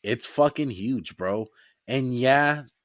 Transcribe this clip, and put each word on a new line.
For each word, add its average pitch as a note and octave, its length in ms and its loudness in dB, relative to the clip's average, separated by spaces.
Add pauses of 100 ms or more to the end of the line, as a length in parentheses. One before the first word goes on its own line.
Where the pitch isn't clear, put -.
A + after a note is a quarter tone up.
It's A2+ 220 -4
fucking D3 440 0
huge, G#2+ 480 -6
bro. G2+ 300 -4 (400)
And B2+ 300 -2
yeah, C#3+ 460 4 (220)